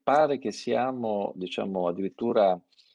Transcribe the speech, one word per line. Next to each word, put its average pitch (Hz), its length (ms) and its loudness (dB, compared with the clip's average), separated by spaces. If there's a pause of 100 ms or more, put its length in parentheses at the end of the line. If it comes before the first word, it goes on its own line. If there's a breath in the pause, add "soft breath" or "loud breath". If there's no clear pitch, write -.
pare 143 360 4
che 120 140 -6
siamo, 120 840 -2
diciamo, 92 520 -4
addirittura, 95 720 2 (360 soft breath)